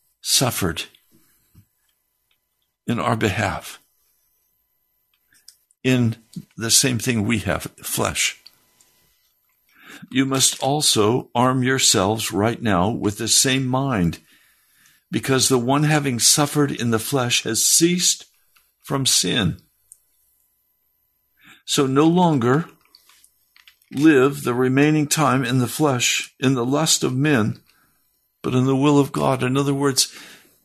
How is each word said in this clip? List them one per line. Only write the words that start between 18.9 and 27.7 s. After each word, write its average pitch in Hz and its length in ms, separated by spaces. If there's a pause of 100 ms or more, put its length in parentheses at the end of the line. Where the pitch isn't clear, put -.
sin." - 560 (2000)
So 143 200
no 139 200
longer 160 640 (1200)
live 143 520
the 127 120
remaining 143 520
time 135 380
in 123 140
the 123 100
flesh, - 720
in 131 140
the 120 100
lust 143 400
of 127 100
men, 127 480 (800)